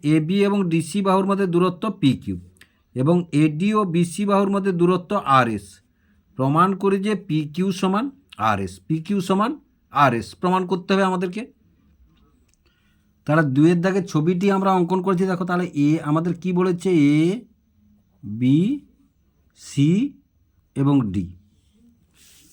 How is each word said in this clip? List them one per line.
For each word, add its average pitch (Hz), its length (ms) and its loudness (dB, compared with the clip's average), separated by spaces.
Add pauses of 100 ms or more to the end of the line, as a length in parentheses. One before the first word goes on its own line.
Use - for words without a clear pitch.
(160)
এবি 160 220 0 (100)
এবং 202 120 0 (120)
ডিসি 165 360 -2
বাহুর 190 220 2
মধ্যে 196 240 0
দূরত্ব 180 300 0 (180)
পিকিউ 107 340 0 (600)
এবং 139 200 2 (280)
এডি 160 260 0 (100)
ও - 20 2 (140)
বিসি 175 340 -2
বাহুর 196 260 2
মধ্যে 196 240 -2
দূরত্ব 180 320 0 (280)
আরএস। 110 260 -2 (720)
প্রমাণ 151 320 2 (120)
করি 196 160 0 (100)
যে 214 60 -2 (160)
পিকিউ 151 380 -4 (140)
সমান 202 240 -2 (460)
আরএস, 95 220 -4 (140)
পিকিউ 160 320 -4 (100)
সমান 202 220 0 (420)
আরএস 127 340 2 (140)
প্রমাণ 180 200 0 (100)
করতে 185 200 -6
হবে 190 180 2
আমাদেরকে। 185 320 -4 (1800)
তাহলে 156 180 2 (120)
দুইয়ের 165 280 4
দাগের 190 280 0
ছবিটি 175 340 0 (120)
আমরা 196 200 0
অঙ্কন 185 280 0
করেছি 190 260 0
দেখো, 180 180 -4
তাহলে 180 160 -2 (200)
এ - 20 4 (220)
আমাদের 160 320 0
কি 185 80 -4 (100)
বলেছে? 175 300 0 (260)
এ, - 20 4 (1040)
বি, 123 360 2 (1000)
সি 143 280 0 (840)
এবং 139 200 2 (180)
ডি। 92 120 -2 (1300)